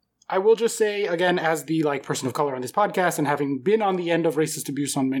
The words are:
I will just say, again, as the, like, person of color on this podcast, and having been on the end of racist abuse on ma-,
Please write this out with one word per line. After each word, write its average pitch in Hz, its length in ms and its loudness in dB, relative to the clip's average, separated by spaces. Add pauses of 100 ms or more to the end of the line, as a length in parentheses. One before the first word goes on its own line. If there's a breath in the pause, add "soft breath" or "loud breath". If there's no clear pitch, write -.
(300)
I 185 80 0
will 214 200 4
just 220 200 0
say, 208 280 0
again, 175 340 2
as 160 240 0
the, 160 200 0
like, 139 200 -2
person 131 240 -4
of 123 60 -4
color 147 220 0
on 127 60 -6
this 123 120 -8
podcast, 185 440 0
and 151 80 0
having 143 340 -2
been 202 220 2
on 190 140 0
the 170 160 -2
end 165 140 2
of 156 100 0
racist 151 320 -2
abuse 139 300 -4
on 135 120 0
ma-, 135 100 -2